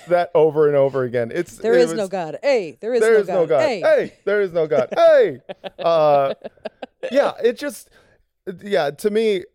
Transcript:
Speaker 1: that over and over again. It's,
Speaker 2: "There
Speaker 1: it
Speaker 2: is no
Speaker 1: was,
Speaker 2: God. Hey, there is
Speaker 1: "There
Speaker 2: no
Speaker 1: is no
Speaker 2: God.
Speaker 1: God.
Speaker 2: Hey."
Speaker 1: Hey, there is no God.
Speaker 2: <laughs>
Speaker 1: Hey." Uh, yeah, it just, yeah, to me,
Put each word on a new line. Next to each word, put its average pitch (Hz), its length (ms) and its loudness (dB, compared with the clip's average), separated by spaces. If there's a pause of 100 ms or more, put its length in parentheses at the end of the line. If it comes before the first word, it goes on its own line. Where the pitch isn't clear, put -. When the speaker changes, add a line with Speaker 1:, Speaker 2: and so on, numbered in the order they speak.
Speaker 1:
that 175 260 0
over 156 340 4
and 143 80 0
over 135 280 0
again. 120 300 -4
It's, 170 220 -8
Speaker 2:
"There 226 160 -2
Speaker 1:
it 247 80 4
Speaker 2:
is 233 140 0
no 220 80 -4
Speaker 1:
was, 190 80 -6
Speaker 2:
God. 165 320 -8
Hey, 220 400 -2
there 226 100 -6
is 233 80 0
Speaker 1:
"There 226 140 4
Speaker 2:
no 208 60 6
Speaker 1:
is 190 80 -6
no 185 180 0
Speaker 2:
God. - 20 -12
Speaker 1:
God. 151 140 2
Speaker 2:
Hey." 254 180 -2
Speaker 1:
Hey, 277 320 0 (140)
there 202 160 0
is 185 100 -4
no 165 140 0
God. 139 260 0
Speaker 2:
<laughs> - 40 -6
Speaker 1:
Hey." 277 440 4 (380)
Uh, 151 560 2 (760)
yeah, 247 220 0 (100)
it 233 160 0
just, 285 300 -10 (760)
yeah, 180 280 -2
to 208 200 -4
me, 214 340 -2 (100)